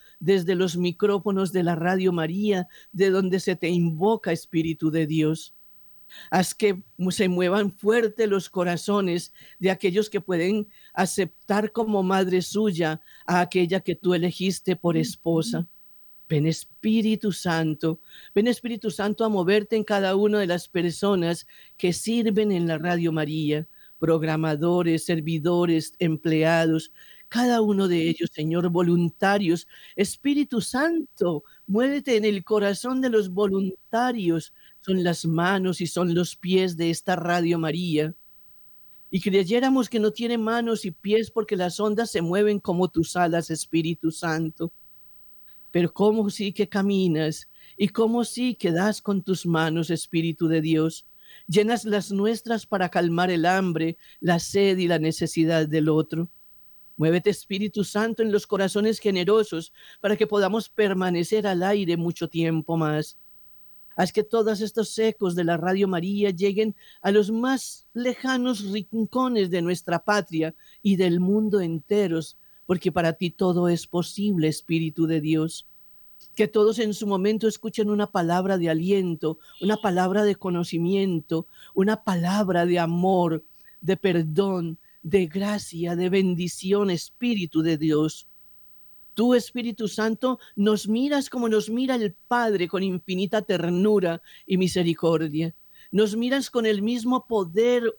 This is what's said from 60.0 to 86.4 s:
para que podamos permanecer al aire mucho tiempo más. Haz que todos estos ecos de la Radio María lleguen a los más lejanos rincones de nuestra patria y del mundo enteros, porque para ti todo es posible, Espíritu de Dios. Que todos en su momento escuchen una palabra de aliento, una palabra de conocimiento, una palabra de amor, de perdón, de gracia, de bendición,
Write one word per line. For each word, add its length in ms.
para 160
que 100
podamos 440
permanecer 760
al 160
aire 360
mucho 300
tiempo 500
más. 400
Haz 160
que 100
todos 400
estos 360
ecos 360
de 100
la 140
Radio 300
María 420
lleguen 440
a 80
los 200
más 640
lejanos 800
rincones 800
de 100
nuestra 440
patria 500
y 140
del 240
mundo 400
enteros, 800
porque 280
para 200
ti 180
todo 380
es 180
posible, 640
Espíritu 580
de 140
Dios. 460
Que 140
todos 300
en 160
su 120
momento 400
escuchen 440
una 200
palabra 460
de 140
aliento, 680
una 160
palabra 480
de 120
conocimiento, 1080
una 300
palabra 600
de 140
amor, 640
de 140
perdón, 840
de 240
gracia, 680
de 160
bendición, 800